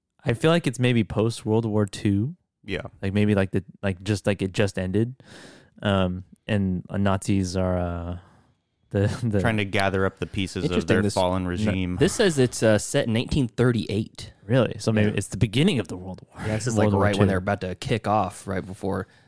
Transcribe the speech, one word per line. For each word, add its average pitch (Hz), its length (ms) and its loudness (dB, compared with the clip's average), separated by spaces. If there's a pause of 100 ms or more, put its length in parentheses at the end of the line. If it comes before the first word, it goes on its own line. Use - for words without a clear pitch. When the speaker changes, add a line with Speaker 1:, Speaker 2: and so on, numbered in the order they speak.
(260)
Speaker 1:
I 120 80 0
feel 156 180 2
like 170 160 2
it's 127 120 -2
maybe 123 260 4
post-World 110 600 0
War 104 200 2
Two. 104 500 -2 (300)
Speaker 2:
Yeah. 98 160 -4 (200)
Speaker 1:
Like, 95 120 -2
maybe, 104 220 4
like, 98 160 2
the, 95 120 -2 (180)
like, 95 220 -4
just, 104 240 -2
like, 101 140 0
it 95 100 -2
just 98 260 0
ended. 101 380 0 (640)
Um, 92 440 0 (200)
and, 95 440 0
uh, 92 80 -6
Nazis 98 580 0
are, 92 220 0
uh, 87 400 -6 (720)
the, 101 180 2
<laughs> - 160 -4
the 107 160 0
Speaker 2:
Trying 110 180 2
to 104 80 -2
gather 98 400 0
up - 140 -4
the 87 60 -4
pieces 92 400 -4
of 90 60 -2
Speaker 3:
Interesting, 85 240 0
Speaker 2:
their 101 80 4
Speaker 3:
this 101 100 0
Speaker 2:
fallen 92 300 0
Speaker 3:
no, 90 60 -4
Speaker 2:
regime. 92 460 -2
Speaker 3:
this 147 180 2
says 175 240 2
it's, 127 240 2
uh, 110 160 6
set - 300 -2
in 113 60 0
nineteen 127 340 0
thirty-eight. 113 840 -2 (120)
Speaker 1:
Really? 113 340 2
So 113 120 0
maybe 107 200 4
Speaker 3:
Yeah. 104 60 -4
Speaker 1:
it's 101 100 -4
the 101 100 -8
beginning 123 420 2
of 98 80 -4
the - 80 -10
World 92 320 -12
War. - 180 -14
Speaker 3:
Yeah, 107 100 -2
this 110 120 -4
is, 117 80 -2
Speaker 1:
World 107 160 4
Speaker 3:
like, 101 60 2
Speaker 1:
War 98 60 4
Speaker 3:
right 101 140 2
when 101 100 6
Speaker 1:
Two. - 20 2
Speaker 3:
they're 95 80 2
about 101 240 -2
to 90 140 -6
kick - 340 -4
off, 101 360 -2
right 95 200 -4
before 95 420 -6 (200)